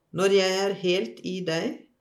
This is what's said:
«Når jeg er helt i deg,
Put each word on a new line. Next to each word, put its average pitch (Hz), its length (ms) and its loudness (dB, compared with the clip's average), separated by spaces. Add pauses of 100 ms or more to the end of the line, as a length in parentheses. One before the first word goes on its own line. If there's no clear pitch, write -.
(140)
«Når 190 240 4
jeg 190 240 2
er 185 240 -2
helt 190 400 -2
i 185 180 -6
deg, 170 380 -4 (180)